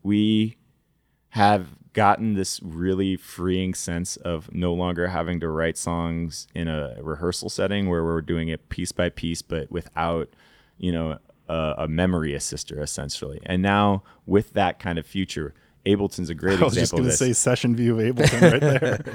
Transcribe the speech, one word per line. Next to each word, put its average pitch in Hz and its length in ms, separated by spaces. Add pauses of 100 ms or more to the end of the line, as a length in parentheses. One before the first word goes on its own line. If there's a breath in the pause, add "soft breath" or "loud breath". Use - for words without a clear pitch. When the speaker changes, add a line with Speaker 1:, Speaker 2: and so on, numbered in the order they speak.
Speaker 1:
we 107 540 (720)
have 104 380 (260)
gotten 107 420
this 95 260
really 92 540
freeing 92 580
sense 87 440
of 82 360
no 87 200
longer 87 340
having 85 320
to 82 100
write 80 280
songs 85 760
in 82 140
a 73 340
rehearsal 82 480
setting 98 400
where 85 140
we're 82 180
doing 82 280
it 78 200
piece - 220
by 90 180
piece, 85 320
but 78 300
without, 82 580 (480 soft breath)
you 90 140
know, 82 260 (320)
a, 80 300
a 80 80
memory 80 460
assister, 73 480
essentially. 71 640
And 92 160
now 101 420 (220 soft breath)
with 98 280
that 92 260
kind 85 200
of 76 80
future, 80 460 (320)
Ableton's 98 440
a 82 60
great 92 240
Speaker 2:
<laughs> - 20
I 160 40
was 113 100
just 87 80 (100)
Speaker 1:
example 85 60
of 127 60
Speaker 2:
gonna 123 60
Speaker 1:
this. - 80
Speaker 2:
say 127 140
session 123 420
view 117 240
of 120 160
Ableton 160 360
right 135 100
there. 131 420 (120)